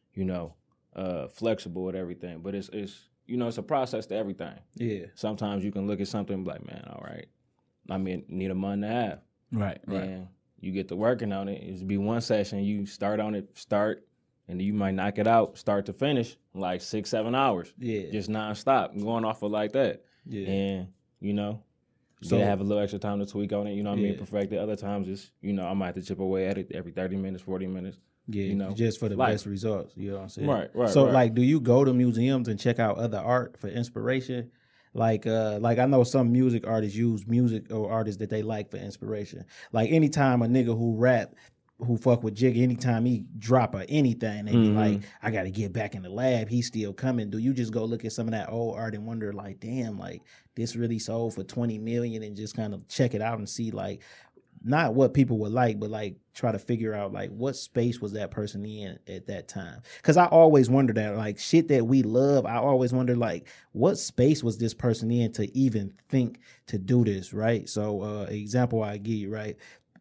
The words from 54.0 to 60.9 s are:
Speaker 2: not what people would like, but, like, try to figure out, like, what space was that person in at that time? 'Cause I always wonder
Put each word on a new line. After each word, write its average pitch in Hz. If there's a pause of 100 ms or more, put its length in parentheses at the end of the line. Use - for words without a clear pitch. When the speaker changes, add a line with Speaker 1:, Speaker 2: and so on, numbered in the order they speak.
Speaker 2:
not 131
what 131
people 120
would 107
like, 117
but, 107
like, 107 (180)
try 117
to 101
figure 110
out, 101
like, 98
what 127
space 120
was 104
that 104
person 101
in 107 (100)
at 92
that 95
time? 92 (220)
'Cause 165
I 180
always 156
wonder 127